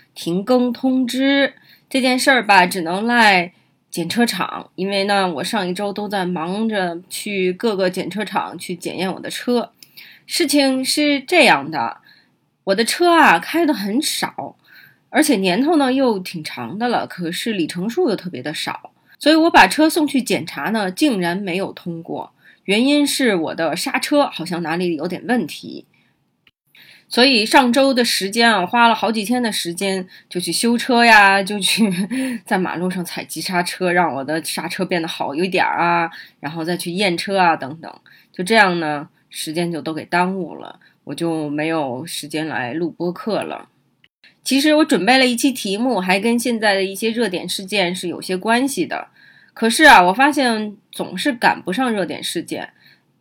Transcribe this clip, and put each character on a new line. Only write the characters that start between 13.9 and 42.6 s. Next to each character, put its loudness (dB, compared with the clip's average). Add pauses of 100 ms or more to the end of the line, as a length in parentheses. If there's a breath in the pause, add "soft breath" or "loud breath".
少， -6 (560 soft breath)
而 2
且 2
年 2
头 2
呢 2
又 0
挺 -12
长 -10
的 -2
了， -2
可 -8
是 -6
里 -2
程 -6
数 0
又 0
特 -8
别 -10
的 -8
少， -8 (260 soft breath)
所 4
以 6
我 4
把 8
车 2
送 2
去 0
检 -2
查 -8
呢， -2
竟 0
然 -2
没 -6
有 -6
通 -12
过。 -12 (320 soft breath)
原 2
因 2
是 0
我 -4
的 -2
刹 -4
车 2
好 -10
像 -6
哪 -4
里 -2
有 -6
点 -6
问 0
题， -14 (1200 soft breath)
所 2
以 4
上 6
周 4
的 2
时 -2
间 4
啊， 2
花 4
了 4
好 0
几 -2
天 0
的 -2
时 -6
间 -4 (220 loud breath)
就 -4
去 -4
修 2
车 2
呀， 8
就 -6
去 0 (320)
<laughs> -6
在 0
马 -2
路 -2
上 -6
踩 -8
急 -10
刹 -2
车， -2
让 2
我 -6
的 -4
刹 -8
车 -4
变 -2
得 -2
好 -6
一 0
点 0
儿 -2
啊， 0 (300 loud breath)
然 -8
后 -8
再 -2
去 -8
验 0
车 -4
啊 4
等 -8
等， -18 (400 soft breath)
就 -8
这 0
样 6
呢， -4 (220)
时 -10
间 -2
就 -6
都 -6
给 -8
耽 0
误 -10
了， -18 (240 soft breath)
我 -12
就 -4
没 -4
有 -4
时 -10
间 -6
来 -6